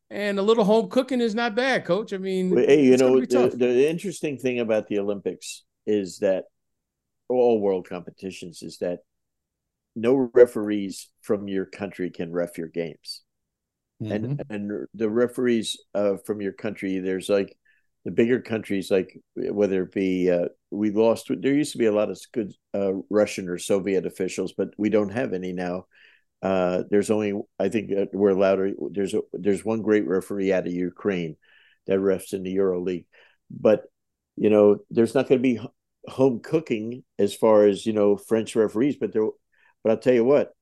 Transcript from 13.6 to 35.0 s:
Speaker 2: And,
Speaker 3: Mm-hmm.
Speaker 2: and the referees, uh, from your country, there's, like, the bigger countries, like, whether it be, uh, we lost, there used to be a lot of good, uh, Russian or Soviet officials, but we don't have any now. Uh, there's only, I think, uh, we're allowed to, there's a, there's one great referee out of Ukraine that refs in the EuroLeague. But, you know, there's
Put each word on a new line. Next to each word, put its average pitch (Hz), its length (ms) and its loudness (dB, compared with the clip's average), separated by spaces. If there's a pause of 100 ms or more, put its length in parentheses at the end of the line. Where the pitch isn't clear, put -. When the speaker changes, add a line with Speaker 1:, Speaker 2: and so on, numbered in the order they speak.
Speaker 2:
And, 110 380 -6
Speaker 3:
Mm-hmm. - 140 -12
Speaker 2:
and 104 400 -8
the 107 160 -4
referees, 120 680 -2 (160)
uh, 101 220 0 (100)
from 104 160 -6
your 98 120 -6
country, 98 460 -6
there's, 95 280 -4
like, 101 300 0 (480)
the - 60 -6
bigger 120 280 2
countries, 104 500 -6
like, 95 300 0 (160)
whether 95 480 0
it - 80 -8
be, 92 400 0
uh, 87 140 2 (260)
we 104 200 -2
lost, 110 360 2
there 131 260 -2
used 151 200 -2
to - 40 -10
be 120 100 2
a 104 40 4
lot 104 180 0
of 92 80 -10 (140)
good, 101 220 -6 (200)
uh, 101 200 -2 (160)
Russian 101 400 0
or 87 80 -6
Soviet 95 480 -2
officials, 92 480 -6
but 95 240 -4
we 104 120 -2
don't 104 220 0
have 117 220 -6
any 92 180 -8
now. 90 360 -8 (540)
Uh, 92 480 0
there's 101 220 2
only, 107 220 0 (260)
I 95 80 0
think, 98 240 -4
uh, 98 220 0
we're 101 160 2
allowed 95 260 4
to, 95 380 -4
there's 95 200 -4
a, 107 60 -2 (140)
there's 92 320 -2
one 113 160 -2
great 107 260 2
referee 95 460 -2
out 90 120 0
of 90 60 -4
Ukraine 87 640 -4 (500)
that 95 140 0
refs 95 320 0
in 95 120 -6
the 92 120 -6
EuroLeague. 92 500 -2 (460)
But, - 320 2 (540)
you 107 120 2
know, 104 280 6 (120)
there's 113 240 2